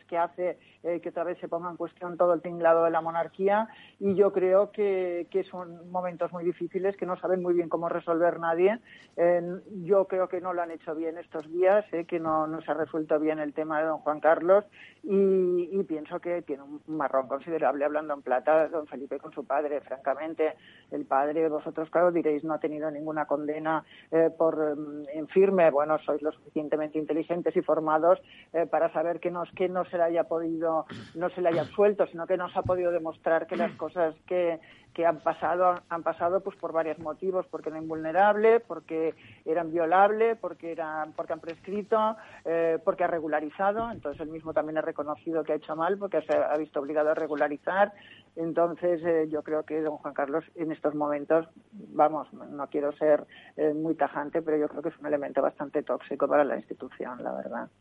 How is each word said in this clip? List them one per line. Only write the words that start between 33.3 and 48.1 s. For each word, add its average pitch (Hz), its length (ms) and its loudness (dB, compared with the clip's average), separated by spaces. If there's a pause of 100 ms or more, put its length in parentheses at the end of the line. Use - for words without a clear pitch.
que 170 80 -6
las 170 180 -2
cosas 160 400 -2 (140)
que, 175 320 0 (340)
que 170 120 -2
han 165 140 2
pasado, 175 680 0
han 165 140 -6
pasado, 175 380 0
pues, 196 160 -10
por 160 160 -8
varios 160 260 -2
motivos, 180 500 -4
porque 156 200 -8
era 156 80 -8
invulnerable, 185 840 4
porque 160 560 -4 (300)
eran 160 260 -2
violables, 202 640 4
porque 165 340 -8
eran, 156 420 -6
porque 165 200 -6
han 160 60 -6
prescrito, 208 800 -2 (280)
eh, 165 380 2
porque 180 200 0
ha 175 40 2
regularizado. 170 840 -2
Entonces, 147 300 -10
él 151 80 -8
mismo 156 240 -10
también 156 240 0
ha 156 40 0
reconocido 151 640 -4
que 156 100 -2
ha - 20 0
hecho 156 200 -8
mal, 170 220 0
porque 190 260 -2
se 151 120 -2
ha 147 220 2
visto 156 220 -4
obligado 151 320 0
a 160 40 4
regularizar. 160 800 0 (420)